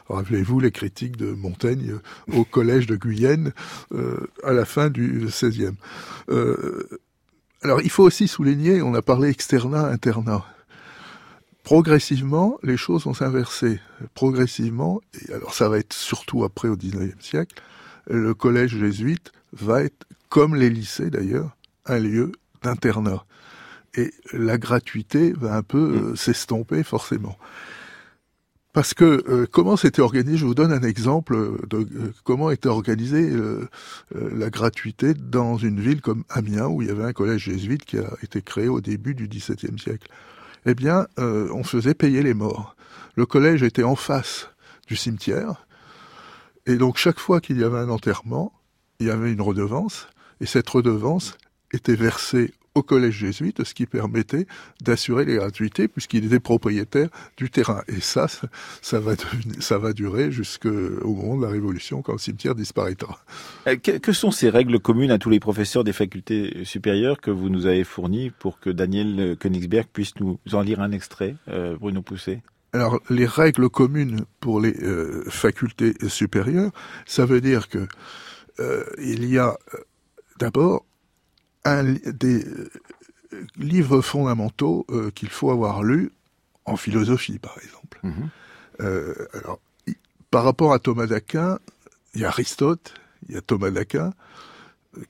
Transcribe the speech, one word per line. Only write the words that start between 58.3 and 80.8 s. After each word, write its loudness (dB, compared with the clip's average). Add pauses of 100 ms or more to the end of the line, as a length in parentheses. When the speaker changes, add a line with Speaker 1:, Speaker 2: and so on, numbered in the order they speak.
Speaker 1:
ça -2
va 0
devenir, -8
ça 0
va -2
durer -2
jusqu'au -4 (340)
moment -2
de -2
la -2
Révolution, -4
quand -6
le -6
cimetière -4
disparaîtra. -6 (480)
Speaker 2:
Euh, 2
que, 0
que 0
sont 2
ces 4
règles 4
communes 4
à 6
tous -2
les 6
professeurs 0
des 0
facultés -4
supérieures 0
que -2
vous -2
nous 0
avez 4
fournies -4
pour -8
que -2
Daniel 0
Koenigsberg 0
puisse -6
nous -4 (140)
en 2
lire -2
un -2
extrait, -6 (140)
euh, -6
Bruno -6
Pousset ? -8 (300)
Speaker 1:
Alors, 0 (100)
les 4
règles 4
communes 2 (180)
pour 0
les, 2
euh, -4
facultés 0 (140)
supérieures, 0 (340)
ça 2
veut 4
dire 2
que, -6 (720)
euh, -4 (140)
il -4
y 4
a, 4 (180)
euh, -14 (600)
d'abord 2 (800)